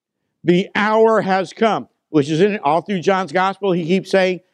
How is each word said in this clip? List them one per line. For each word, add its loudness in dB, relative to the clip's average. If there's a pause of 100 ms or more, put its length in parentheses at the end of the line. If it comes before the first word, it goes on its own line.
(420)
the 2
hour 2
has -2
come," -2 (200)
which 0
is 0
in 2
all 0
through -4
John's -2
gospel. -2
He -2
keeps -2
saying, 0 (140)